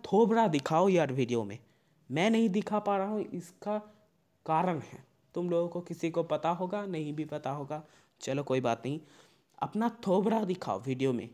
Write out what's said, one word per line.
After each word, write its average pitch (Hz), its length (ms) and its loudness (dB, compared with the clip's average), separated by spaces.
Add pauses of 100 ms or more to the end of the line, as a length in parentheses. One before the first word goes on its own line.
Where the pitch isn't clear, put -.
थोबड़ा 226 440 4
दिखाओ 160 400 2
यार 160 240 4
वीडियो 120 320 0
में, 101 140 -10 (520)
मैं 160 200 2
नहीं 226 200 4
दिखा 208 280 0
पा 202 180 0
रहा 190 100 0
हूँ, 214 180 -4
इसका 202 540 -8 (680)
कारण 160 360 2
है। - 200 -18 (320)
तुम 175 160 -2
लोगों 170 180 2
को 175 140 -6
किसी 170 280 -4
को 165 140 0
पता 160 260 0
होगा, 185 360 -2
नहीं 156 260 -4
भी 151 140 -4
पता 151 240 -6
होगा, 147 320 -6 (380)
चलो 135 220 -2
कोई 131 180 2
बात 120 240 0
नहीं। 143 160 -4 (580)
अपना 214 300 0 (180)
थोबड़ा 208 380 4
दिखाओ 160 360 -2
वीडियो 131 320 0
में, 107 220 -4